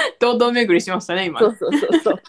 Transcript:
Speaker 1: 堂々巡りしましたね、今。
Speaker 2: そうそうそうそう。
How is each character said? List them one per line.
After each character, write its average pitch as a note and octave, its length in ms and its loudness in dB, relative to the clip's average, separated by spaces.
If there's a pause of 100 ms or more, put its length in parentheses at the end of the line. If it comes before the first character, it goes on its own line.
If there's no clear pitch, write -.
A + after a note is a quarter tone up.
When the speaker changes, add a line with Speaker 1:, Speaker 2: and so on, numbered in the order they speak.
(180)
Speaker 1:
堂 A#3+ 200 2
々 A#3+ 140 2
巡 A#3 220 2
り E3+ 60 4
し F#3 100 -8
ま F3+ 120 -4
し - 40 -16
た E3+ 80 -4
ね、 F#3 120 -2
今。 D3+ 140 -4
Speaker 2:
そ G#3+ 80 6
う A#3 80 -4
そ - 120 -6
う C4+ 80 0
そ G#4 120 0
う E4 120 2
そ F#4+ 120 0
う。 G3 160 -6